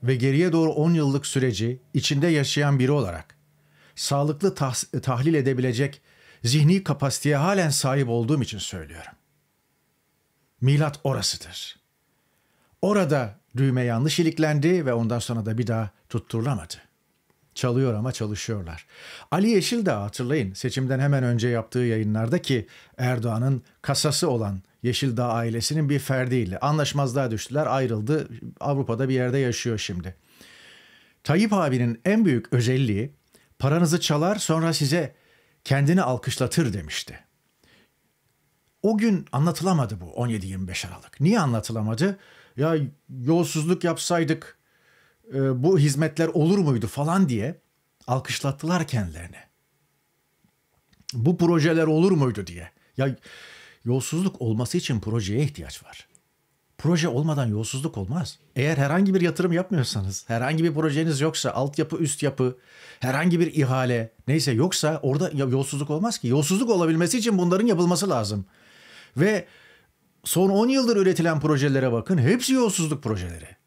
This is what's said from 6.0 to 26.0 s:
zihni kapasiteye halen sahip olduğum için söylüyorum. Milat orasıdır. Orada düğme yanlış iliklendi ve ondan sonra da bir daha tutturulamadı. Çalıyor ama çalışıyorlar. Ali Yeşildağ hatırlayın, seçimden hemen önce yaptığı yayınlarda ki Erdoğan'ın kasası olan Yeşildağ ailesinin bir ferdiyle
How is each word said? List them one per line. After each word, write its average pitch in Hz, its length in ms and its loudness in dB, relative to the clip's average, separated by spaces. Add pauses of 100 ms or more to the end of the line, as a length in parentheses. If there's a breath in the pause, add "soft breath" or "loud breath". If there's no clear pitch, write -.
zihni 151 400 4
kapasiteye 143 520 0
halen 170 340 2
sahip 135 380 0
olduğum 117 340 0
için - 160 -6
söylüyorum. 76 540 -12 (1500)
Milat 143 440 2
orasıdır. - 720 -4 (1040)
Orada 151 560 0 (180)
düğme 127 260 2
yanlış 123 360 0
iliklendi 156 680 2
ve 127 60 0
ondan 117 260 0
sonra 117 280 -4
da 110 120 -4
bir 120 80 0
daha 113 240 -2 (180)
tutturulamadı. 113 680 -4 (800)
Çalıyor 127 400 0
ama 107 180 -4
çalışıyorlar. 104 720 -8 (440 loud breath)
Ali 196 200 2
Yeşildağ 190 520 0
hatırlayın, 120 500 -4
seçimden 131 480 -2
hemen 139 240 2
önce 120 240 0
yaptığı 117 300 -2
yayınlarda 113 640 0
ki 123 240 -2 (320 loud breath)
Erdoğan'ın 123 640 -2 (200 soft breath)
kasası 147 480 0
olan 101 320 -2 (200)
Yeşildağ 123 460 -2
ailesinin 117 600 -2
bir 143 100 0
ferdiyle 127 600 -2